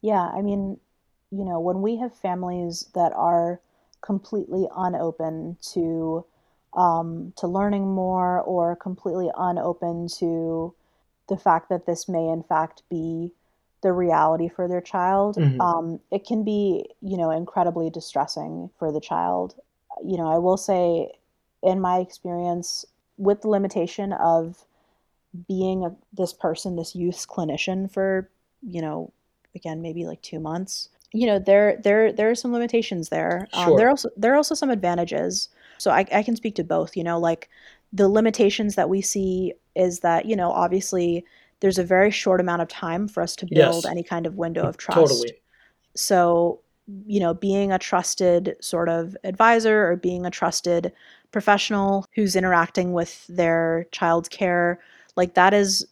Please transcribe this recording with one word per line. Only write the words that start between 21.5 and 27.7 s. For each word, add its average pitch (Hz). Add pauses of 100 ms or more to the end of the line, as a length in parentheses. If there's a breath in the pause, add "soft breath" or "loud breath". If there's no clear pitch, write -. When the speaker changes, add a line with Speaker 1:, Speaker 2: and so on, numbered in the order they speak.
Speaker 1:
in 185
my 180
experience 175 (320)
with 202
the 220
limitation 196
of 165 (840)
being 185
a, 170 (180)
this 190
person, 170
this 165
youth's 180
clinician 185